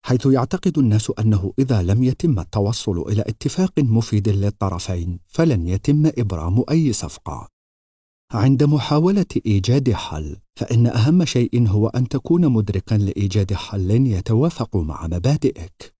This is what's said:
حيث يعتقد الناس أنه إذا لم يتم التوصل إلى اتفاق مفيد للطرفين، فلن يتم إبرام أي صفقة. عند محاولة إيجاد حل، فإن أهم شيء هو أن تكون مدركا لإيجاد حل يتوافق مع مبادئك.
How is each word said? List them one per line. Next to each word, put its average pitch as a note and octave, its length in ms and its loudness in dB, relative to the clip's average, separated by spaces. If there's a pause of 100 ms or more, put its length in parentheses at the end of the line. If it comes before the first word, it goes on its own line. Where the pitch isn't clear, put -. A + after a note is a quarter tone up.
حيث B2 200 0
يعتقد C3+ 520 0
الناس A2 420 2
أنه G#2+ 400 0
إذا B2+ 240 0
لم G#2+ 200 2
يتم C3 360 0
التوصل G2+ 640 -2
إلى G#2+ 200 -2
اتفاق - 580 -4
مفيد A2 500 0
للطرفين، F#2 1000 -4
فلن A#2+ 400 0
يتم D3+ 500 2
إبرام G2 540 -2
أي D3+ 220 2
صفقة. D2+ 540 -10 (840)
عند C3 320 2
محاولة D3+ 640 2 (200)
إيجاد A2+ 460 2
حل، D#2 460 -6 (220)
فإن A#2 280 2
أهم D3+ 380 4
شيء A#2+ 420 0
هو G#2 200 2
أن B2 200 0
تكون E3 420 2
مدركا G2+ 460 0
لإيجاد G2 580 0
حل F#2+ 380 -4
يتوافق A#2 840 0
مع D#2 320 -4
مبادئك. F2 920 -2